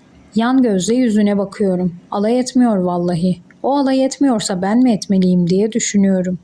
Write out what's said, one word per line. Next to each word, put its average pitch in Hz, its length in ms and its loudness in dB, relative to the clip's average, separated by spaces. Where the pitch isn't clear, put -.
Yan 254 280 2
gözle 202 320 0
yüzüne 208 440 2
bakıyorum. 185 560 -2
Alay 214 280 -2
etmiyor 247 380 0
vallahi. 175 600 -2
O 269 140 0
alay 262 280 0
etmiyorsa 233 580 -2
ben 202 160 0
mi 254 140 4
etmeliyim 180 580 2
diye 208 220 0
düşünüyorum. 190 720 0